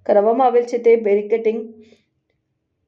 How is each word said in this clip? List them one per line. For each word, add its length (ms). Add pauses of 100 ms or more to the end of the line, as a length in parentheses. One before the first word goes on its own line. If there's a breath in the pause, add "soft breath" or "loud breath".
કરવામાં 400
આવેલ 160
છે, 160
તે 180
બેરિકેડિંગ 800 (1120 soft breath)